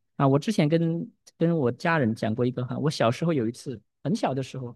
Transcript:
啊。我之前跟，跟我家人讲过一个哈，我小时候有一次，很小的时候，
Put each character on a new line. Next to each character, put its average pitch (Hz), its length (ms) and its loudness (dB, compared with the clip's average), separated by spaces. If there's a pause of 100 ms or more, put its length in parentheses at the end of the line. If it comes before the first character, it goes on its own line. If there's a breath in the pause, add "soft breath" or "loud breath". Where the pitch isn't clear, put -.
(160)
啊。 139 100 4
我 139 120 6
之 180 120 -2
前 185 160 2
跟， 165 420 0 (280)
跟 170 200 2
我 127 140 2
家 165 280 0
人 113 160 2
讲 110 200 -2
过 123 120 0
一 127 40 0
个 123 140 -6
哈， 123 140 -6
我 139 120 0
小 117 200 2
时 - 140 -2
候 170 80 0
有 123 140 0
一 117 60 -2
次， 123 280 -12 (220)
很 170 140 -2
小 185 160 -2
的 135 100 -2
时 131 160 -12
候， 120 180 -10